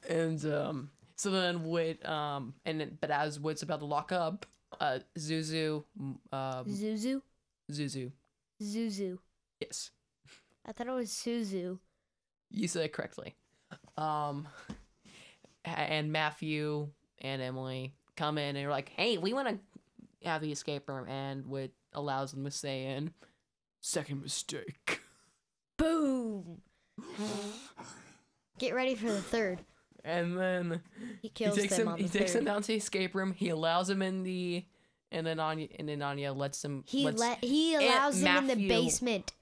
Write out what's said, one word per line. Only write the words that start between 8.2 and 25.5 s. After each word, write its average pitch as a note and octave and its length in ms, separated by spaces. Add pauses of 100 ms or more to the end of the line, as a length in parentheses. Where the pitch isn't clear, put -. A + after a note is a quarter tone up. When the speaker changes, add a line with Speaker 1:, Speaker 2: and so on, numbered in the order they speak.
Speaker 2:
Zuzu. G3+ 560 (420)
Speaker 1:
Yes. - 300 (760)
Speaker 2:
I A3 60
thought A#3+ 160
it C4 40
was B3 180
Suzu. F#3+ 680 (720)
Speaker 1:
You - 180
said D#3+ 160
it D#3 80
correctly. - 420 (600)
Um, D3+ 500 (1160)
a-, - 40
and D#3 440
Matthew D3+ 760 (300)
and C3+ 240
Emily C3 520 (220)
come D3+ 220
in C#3+ 180
and C#3 100
are C#3+ 40
like, C#3+ 200
"Hey, A3 280
we F#3+ 140
wanna B3 260 (680)
have D#3+ 180
the D3+ 100
escape C#3+ 360
room," C3+ 200
and C3+ 380
Wit C3+ 260 (200)
allows C#3 400
them C3+ 120
to C#3+ 60
stay C3+ 360
in. C#3 260 (680)
Second C#3+ 420
mistake. - 760 (800)